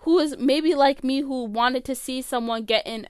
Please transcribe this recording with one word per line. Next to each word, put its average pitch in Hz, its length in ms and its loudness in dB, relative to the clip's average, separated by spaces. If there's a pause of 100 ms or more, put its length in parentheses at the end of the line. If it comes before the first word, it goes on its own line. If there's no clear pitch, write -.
who 330 180 4
is 294 200 0
maybe 311 360 2
like 277 300 2
me, 269 160 0
who 262 240 -4
wanted 240 400 0
to 269 100 -4
see 254 280 -8
someone 233 420 -4
get 220 220 2
in, 220 240 -10